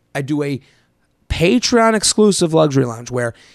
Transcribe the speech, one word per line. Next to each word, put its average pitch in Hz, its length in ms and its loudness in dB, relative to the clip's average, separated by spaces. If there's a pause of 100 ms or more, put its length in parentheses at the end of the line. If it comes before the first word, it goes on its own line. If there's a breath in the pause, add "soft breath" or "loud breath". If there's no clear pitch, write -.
(140)
I 143 80 -6
do 147 220 -4
a 143 160 -6 (680 soft breath)
Patreon 226 680 2
exclusive 196 600 2
Luxury 143 300 2
Lounge 117 260 -10
where 120 240 -4 (200 soft breath)